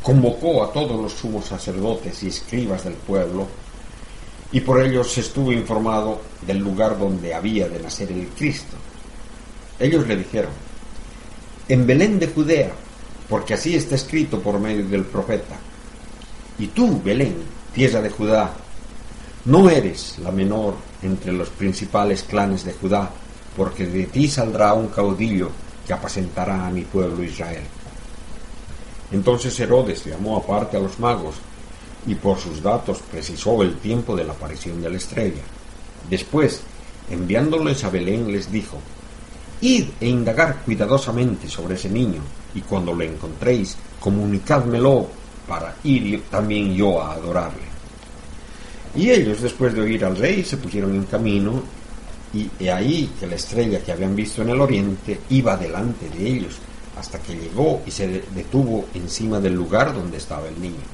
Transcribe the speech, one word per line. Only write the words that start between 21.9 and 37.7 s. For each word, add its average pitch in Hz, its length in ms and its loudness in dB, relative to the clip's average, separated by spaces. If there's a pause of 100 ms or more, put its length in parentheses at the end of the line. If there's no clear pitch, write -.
clanes 98 420 0
de 90 80 -6
Judá, 98 360 0 (460)
porque 95 300 0
de 90 220 0
ti 143 200 4
saldrá 104 460 4
un 110 140 2
caudillo 98 640 2 (380)
que - 60 0
apacentará 92 760 -2
a 90 40 -2
mi 90 100 -2
pueblo 87 420 0
Israel". 82 400 -6 (1500)
Entonces 120 460 2
Herodes 120 440 4
llamó 98 340 -2
aparte 104 380 0
a 98 60 2
los 95 180 -2
magos 104 360 0 (680)
y 107 100 0
por 95 220 2
sus 78 240 -8
datos 101 380 0 (100)
precisó 90 540 0
el 85 140 2
tiempo 117 360 -2
de 82 120 0
la 76 80 -6
aparición 71 480 -8
de 82 80 -4
la 90 80 -4
estrella. 92 440 -2 (680)
Después, 135 500 2 (500)
enviándoles 135 760 2